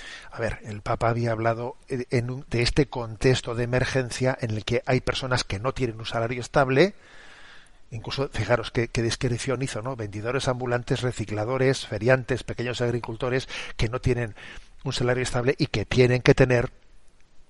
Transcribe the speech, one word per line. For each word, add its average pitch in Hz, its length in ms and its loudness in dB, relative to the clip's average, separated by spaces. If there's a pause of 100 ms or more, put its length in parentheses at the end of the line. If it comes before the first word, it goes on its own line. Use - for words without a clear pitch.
(320)
a - 80 -10
ver, 113 240 -2
el 104 180 -10
Papa 117 280 0
había 117 200 0
hablado 113 460 -2 (120)
en 123 420 -2
un, 131 200 -8
de 120 120 2
este 139 240 4
contexto 120 680 0
de 120 80 -2
emergencia 127 800 0
en 117 100 -2
el 107 140 -4
que 117 200 0
hay 131 160 2
personas 127 440 -2
que 98 160 -6
no 131 140 -2
tienen 117 260 -2
un 113 60 -10
salario 117 340 -2
estable, 143 560 4 (960)
incluso, 135 400 -6
fijaros 110 400 0
qué, 117 160 0
qué - 140 -2
descripción 120 600 -2
hizo, 123 180 -4
¿no? 127 140 -6
Vendedores 113 540 -4
ambulantes, 123 540 0
recicladores, 123 840 0
feriantes, 120 560 2
pequeños 120 380 -4
agricultores 120 680 -2 (280)
que 110 120 2
no 120 120 -4
tienen 120 340 0 (480)
un 135 100 -4
salario 127 300 2
estable 123 360 2
y 147 80 2
que 104 180 0
tienen 123 380 4
que 143 120 8
tener, 123 380 4 (760)